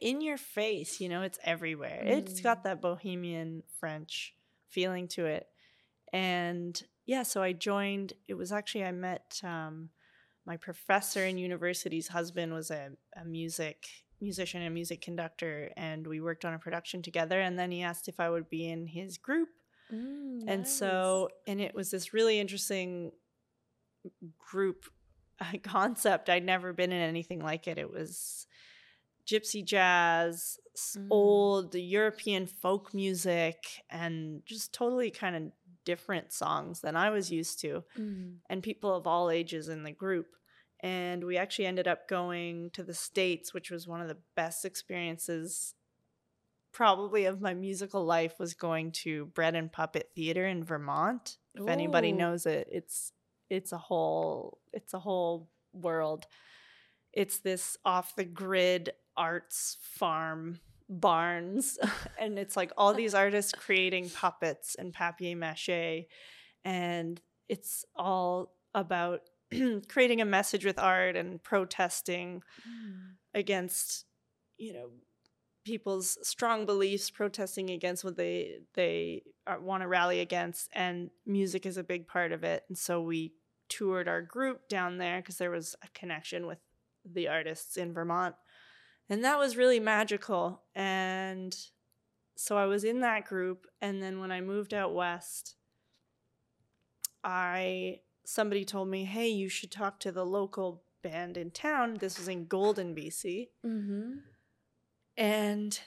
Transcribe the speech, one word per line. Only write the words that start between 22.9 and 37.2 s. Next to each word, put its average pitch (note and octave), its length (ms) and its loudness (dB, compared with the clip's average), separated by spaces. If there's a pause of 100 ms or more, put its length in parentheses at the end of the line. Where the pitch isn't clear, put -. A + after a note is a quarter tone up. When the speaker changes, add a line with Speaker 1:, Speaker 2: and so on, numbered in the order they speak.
Speaker 1:
group, F#3+ 480 -2 (280)
<laughs> - 260 -16
uh, F3 120 -6 (100)
concept. G3 680 2
I'd F3 140 4
never F#3 280 0
been F3+ 200 2
in F3+ 80 0
anything E3 400 -2
like D#3 280 -4
it. D#3+ 100 -4
It D3 120 -6
was - 560 -8 (800)
gypsy G#3+ 380 0
jazz, E3+ 960 6 (180)
s-, - 220 -6
Speaker 2:
Mm. G3 120 -8
Speaker 1:
old G3+ 640 8
European G3 720 2
folk G3 480 0
music, F3 960 0
and D#3+ 560 -6
just A3 280 -10
totally B3 360 2
kind F3+ 260 -2
of D#3+ 160 -6 (320)
different F3 480 -2
songs D#3 480 -2
than D#3 160 -2
I F#3+ 140 4
was G3 200 0